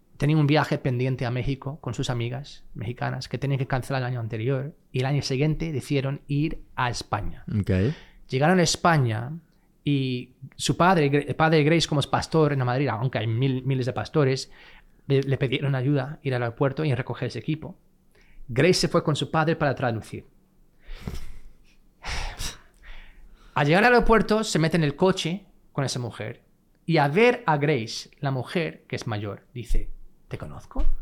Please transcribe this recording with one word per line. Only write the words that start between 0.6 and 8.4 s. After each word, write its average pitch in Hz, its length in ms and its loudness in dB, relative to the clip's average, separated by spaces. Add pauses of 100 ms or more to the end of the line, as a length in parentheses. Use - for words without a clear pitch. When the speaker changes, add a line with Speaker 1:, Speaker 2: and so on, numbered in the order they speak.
Speaker 1:
pendiente 127 480 -2
a 117 40 -2
México 135 500 -4
con 127 140 -8
sus 135 160 -4
amigas 123 540 -6 (100)
mexicanas 127 540 -6
que 127 100 -6
tenían 139 200 -2
que 135 80 -2
cancelar 131 360 -2
el 123 40 -4
año 123 140 -4
anterior 120 540 -4 (180)
y 131 80 -2
el 127 60 0
año 139 160 0
siguiente 151 500 0
decidieron 135 540 -2
ir 147 360 -2 (140)
a 123 140 0
España. 98 540 -6 (160)
Speaker 2:
Ok. 95 100 -2 (580)
Speaker 1:
Llegaron 156 320 2